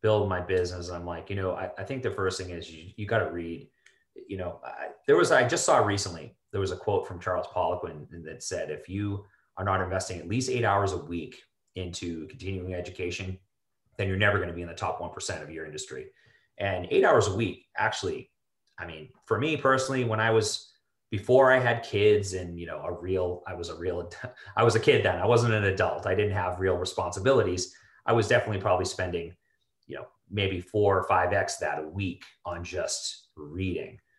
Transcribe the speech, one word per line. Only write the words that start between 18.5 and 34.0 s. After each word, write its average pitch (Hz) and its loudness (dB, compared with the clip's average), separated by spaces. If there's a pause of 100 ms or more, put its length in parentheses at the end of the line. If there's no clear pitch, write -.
I 87 -10
mean, 78 -14 (140)
for 104 0
me 151 0
personally, 131 2
when 110 0
I 113 4
was, 110 0 (400)
before 127 6
I 131 8
had 120 2
kids 101 4
and, 87 -8
you 85 -10
know, 78 -8
a 87 -6
real, 90 -2
I 95 -10
was 85 -8
a - -10
real, 87 -4 (220)
<laughs> - -10
I 107 4
was 117 6
a 117 4
kid 117 6
then. 92 4
I 92 0
wasn't 117 6
an 107 2
adult. 95 2
I 92 2
didn't 101 2
have 90 -2
real 92 2
responsibilities. 92 0 (300)
I - 2
was 113 4
definitely 110 4
probably 92 2
spending, 87 -4 (520)
you 67 -12
know, - -12 (240)
maybe 95 0
four 101 4
or 87 0
five 98 4
X 95 0
that 76 -2
a 78 -8
week 92 -4 (200)
on 87 -8
just - -6
reading. 85 -6 (200)